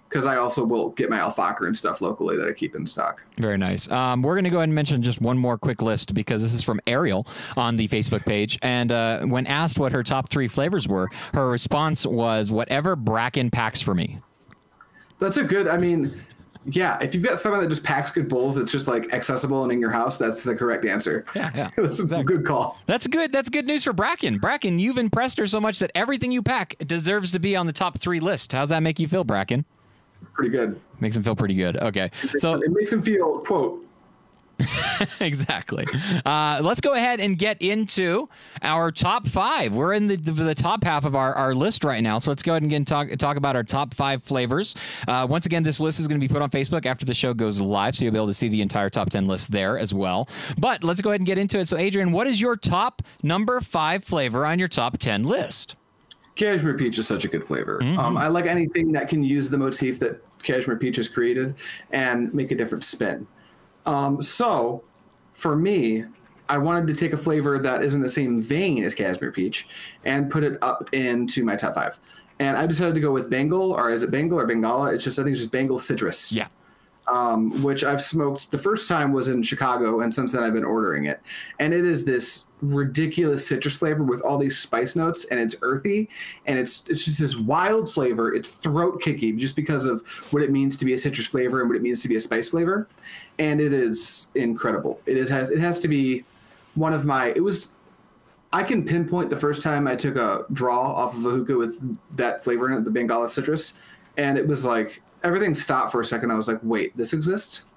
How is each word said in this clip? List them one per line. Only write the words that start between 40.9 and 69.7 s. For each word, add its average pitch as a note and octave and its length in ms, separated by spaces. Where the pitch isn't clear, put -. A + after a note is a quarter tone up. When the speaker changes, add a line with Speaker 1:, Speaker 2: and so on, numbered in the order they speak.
Speaker 2:
of C#3 120
our, C3+ 180
our C3 200
list E3 280
right C3 200
now. A2 180
So D3+ 100
let's C#3 120
go F3 100
ahead D#3+ 100
and D3+ 80
get, D3 160
talk, D3 220
talk C#3+ 180
about C#3 200
our A#2 80
top C#3 300
five C#3 280
flavors. C3 540
Uh, B2+ 200
once D#3+ 180
again, E3 180
this D3+ 160
list D#3 180
is D#3+ 80
gonna D3 140
be C3+ 80
put D3 140
on C#3 80
Facebook C#3 360
after B2+ 180
the B2+ 100
show B2 200
goes G#2+ 260
live, G2+ 360
so C3+ 80
you'll A#2 80
be G#2+ 60
able A2 100
to G2 60
see - 140
the G#2+ 140
entire G2 280
top F#2+ 200
ten G2 160
list F#2+ 240
there G2+ 280
as G2 140
well. G2 360
But G#3 260
let's F3 160
go G#3 100
ahead G#3 100
and F#3 60
get F#3+ 120
into G3+ 200
it. F3+ 80
So, F3 100
Adrian, F#3+ 360
what G#3 160
is A3 120
your A#3 160
top G3 460
number G#3 380
five E3+ 440
flavor C3+ 420
on D#3+ 140
your F#3 80
top A#2+ 300
ten G#2+ 260
list? - 500
Speaker 1:
Cashmere F3 380
peach B2 240
is A2 80
such G2+ 180
a G2+ 40
good - 160
flavor. A1 380
Speaker 2:
Mm-hmm. D3 160
Speaker 1:
Um, A#2+ 180
I D3+ 120
like E3+ 180
anything E3 460
that C#3+ 160
can D#3 160
use C3+ 260
the C#3+ 80
motif C3 420
that A#2+ 220
cashmere B2+ 340
peach B2 200
has A2+ 120
created B2+ 460
and A#2+ 420
make C3+ 200
a - 20
different A#2 300
spin. G#2 420
Um, C#3 380
so, C#3 600
for D3+ 220
me, C#3 480
I C#3+ 80
wanted E3 300
to D3+ 80
take D#3+ 180
a D3+ 60
flavor C#3+ 400
that C3 260
is C#3+ 100
in C#3+ 60
the B2+ 80
same B2 320
vein C#3+ 440
as G#2+ 100
cashmere F#2 380
peach - 340